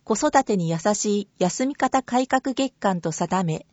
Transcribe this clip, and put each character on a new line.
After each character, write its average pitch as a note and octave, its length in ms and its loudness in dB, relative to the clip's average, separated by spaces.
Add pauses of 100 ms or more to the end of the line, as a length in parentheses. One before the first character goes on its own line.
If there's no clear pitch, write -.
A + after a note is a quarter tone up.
子 A3 140 -2
育 C#4+ 260 2
て G#3+ 140 0
に E3 120 0
優 E3 100 0
し G#3 420 0
い - 80 -10 (100)
休 F#3 280 0
み C#4+ 100 -4
方 C4 260 0
改 B3+ 240 0
革 C4 260 0
月 C4+ 200 -2
間 F#3+ 280 -2
と E3 120 -4
定 F3+ 320 -2
め、 D#3+ 280 -4